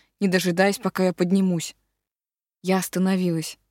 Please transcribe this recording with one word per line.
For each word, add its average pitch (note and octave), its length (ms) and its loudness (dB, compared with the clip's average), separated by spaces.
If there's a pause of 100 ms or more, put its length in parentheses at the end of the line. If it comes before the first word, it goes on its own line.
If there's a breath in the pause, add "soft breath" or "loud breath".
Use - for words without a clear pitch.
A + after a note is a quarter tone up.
(200 soft breath)
не G3+ 80 0
дожидаясь, F#3 500 2
пока F#3+ 280 -2
я F3+ 80 2
поднимусь. F#3 600 0 (880)
Я F#3 160 0
остановилась. F3+ 840 -2 (120)